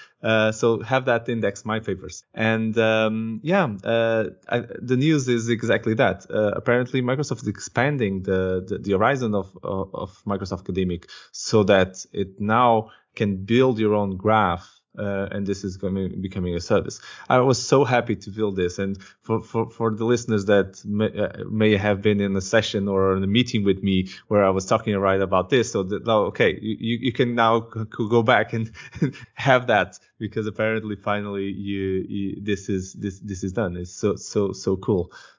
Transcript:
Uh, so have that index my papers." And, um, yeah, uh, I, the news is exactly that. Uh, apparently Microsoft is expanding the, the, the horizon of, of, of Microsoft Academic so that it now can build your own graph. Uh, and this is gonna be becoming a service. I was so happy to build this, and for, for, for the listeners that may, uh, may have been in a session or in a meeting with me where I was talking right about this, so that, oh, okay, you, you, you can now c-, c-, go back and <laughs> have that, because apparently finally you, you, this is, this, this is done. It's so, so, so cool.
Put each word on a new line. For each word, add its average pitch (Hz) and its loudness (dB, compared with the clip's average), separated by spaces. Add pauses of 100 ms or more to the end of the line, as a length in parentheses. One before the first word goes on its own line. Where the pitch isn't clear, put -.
(220)
Uh, 110 2
so 113 0
have 127 0
that 120 0
index 107 -2
my 110 -4
papers." 95 -10 (100)
And, 110 0
um, 110 0
yeah, 175 2 (180)
uh, 113 0 (240)
I, 120 -2 (180)
the 127 0
news 143 2
is 117 0
exactly 113 0
that. 101 0
Uh, 107 0
apparently 123 0
Microsoft 131 -2
is - -6
expanding 107 -2
the, 92 0
the, 98 -6
the 98 -4
horizon 113 2
of, 95 -6
of, 95 -6
of - -12
Microsoft 98 -4
Academic 90 -4 (220)
so - 2
that 95 4
it 98 -6
now 110 2 (260)
can 98 -2
build 120 4
your 107 2
own 98 0
graph. 98 2 (240)
Uh, 98 -4
and 101 -6
this 98 -4
is 92 -6
gonna 95 -2
be - -10
becoming 92 -4
a 85 -2
service. - 0 (300)
I 127 4
was 127 2
so 139 4
happy 117 0
to - -12
build 104 -2
this, 90 -2
and 98 -4 (240)
for, 110 -2
for, 113 -4
for 113 -2
the 113 -4
listeners 113 0
that 98 2
may, 104 -2
uh, - -4
may 107 4
have 98 0
been 104 2
in 98 0
a 95 0
session 104 0
or 95 2
in 95 -2
a 95 -2
meeting 113 2
with 98 2
me 95 2 (180)
where 104 4
I 95 6
was 95 0
talking 107 0
right 95 2
about 92 0
this, 120 2
so 98 0
that, 98 -6
oh, 107 4
okay, 98 2
you, 110 -6
you, 117 -4
you 123 -2
can 120 0
now 117 4
c-, 110 -6 (140)
c-, 110 -4
go 117 4
back 113 2
and 113 -4 (280)
<laughs> 139 -2 (220)
have 127 4
that, 95 2 (180)
because 107 -6
apparently 110 -2
finally 104 -4
you, 98 -4
you, 98 -6
this 101 -4
is, 95 -4
this, 101 -8
this 98 -10
is 92 -4
done. 92 -2
It's 87 -12
so, 104 -2
so, 101 -2
so 95 -2
cool. 92 -2 (280)